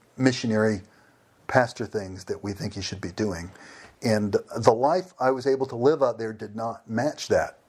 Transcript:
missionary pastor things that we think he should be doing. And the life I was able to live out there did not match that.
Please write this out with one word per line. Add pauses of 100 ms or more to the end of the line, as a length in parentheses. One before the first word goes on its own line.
(160)
missionary (680)
pastor
things
that
we
think
he
should
be
doing. (520)
And (200)
the
life
I
was
able
to
live
out
there
did
not
match
that. (100)